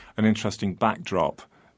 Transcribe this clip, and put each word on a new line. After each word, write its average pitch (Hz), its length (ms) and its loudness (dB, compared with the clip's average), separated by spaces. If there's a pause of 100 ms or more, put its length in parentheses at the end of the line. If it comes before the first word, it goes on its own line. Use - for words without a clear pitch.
(180)
an 107 80 4
interesting 104 480 0
backdrop 95 680 -2 (340)